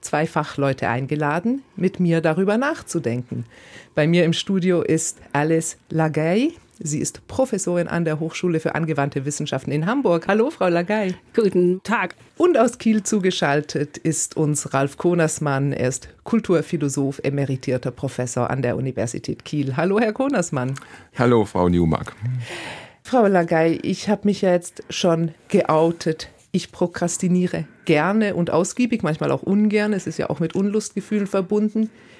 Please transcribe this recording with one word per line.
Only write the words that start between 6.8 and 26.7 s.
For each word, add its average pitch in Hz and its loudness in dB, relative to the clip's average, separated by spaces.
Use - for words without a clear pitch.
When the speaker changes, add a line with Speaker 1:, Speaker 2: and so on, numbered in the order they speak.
Speaker 1:
Sie 151 -4
ist - -8
Professorin 185 -2
an 170 -2
der 156 -2
Hochschule 165 -2
für - -2
angewandte 147 -2
Wissenschaften 143 -4
in 151 0
Hamburg. 214 2
Hallo, 220 2
Frau 185 0
Lagay. 185 0
Speaker 2:
Guten 185 2
Tag. 202 -2
Speaker 1:
Und 339 4
aus 233 2
Kiel 214 2
zugeschaltet 151 0
ist - -4
uns 151 0
Ralf 139 0
Konersmann. 151 0
Er 127 -2
ist - -6
Kulturphilosoph, 147 0
emeritierter 135 -2
Professor 123 -4
an 135 -2
der 120 0
Universität - -4
Kiel. 135 -4
Hallo, 196 2
Herr 220 2
Konersmann. 208 -2
Speaker 3:
Hallo, 120 4
Frau 90 2
Newmark. 87 2
Speaker 1:
Frau 233 4
Lagay, 165 4
ich - -2
habe 202 0
mich 202 0
ja 190 4
jetzt 175 -2
schon 165 0
geoutet. 165 2
Ich - -4